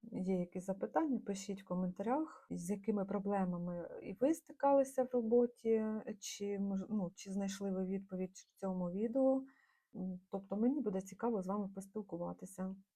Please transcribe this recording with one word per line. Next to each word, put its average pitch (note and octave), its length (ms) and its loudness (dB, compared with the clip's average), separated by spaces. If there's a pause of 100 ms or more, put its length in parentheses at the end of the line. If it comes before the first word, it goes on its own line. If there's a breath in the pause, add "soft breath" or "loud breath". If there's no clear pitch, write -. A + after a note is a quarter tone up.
(120)
є F#3 280 0
якісь F3+ 260 -4
запитання, A#3 540 2
пишіть G3 420 -4
в - 60 -20
коментарях, G3+ 800 0
з F3 200 -6
якими G3+ 360 0
проблемами F#3 840 0 (120)
і - 120 -8
ви C#4 200 4
стикалися C#4 720 4
в B3 80 -2
роботі, A3+ 760 4 (340)
чи G3+ 400 -4
мож-, G3 300 0
ну, F#3+ 260 0
чи - 160 -12
знайшли G3 400 -2
ви F#3 140 0
відповідь F#3 500 -4
в - 240 -20
цьому F#3 320 -2
відео. C4 520 4 (520 loud breath)
М, F#3 240 -6 (100)
тобто G3 260 -6
мені B3+ 260 2
буде F#3+ 200 -2
цікаво G#3+ 400 -2
з F3+ 60 -6
вами G3+ 280 -2
поспілкуватися. F#3 1000 -8 (200)